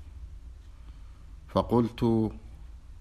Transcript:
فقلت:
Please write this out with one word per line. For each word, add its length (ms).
فقلت: 840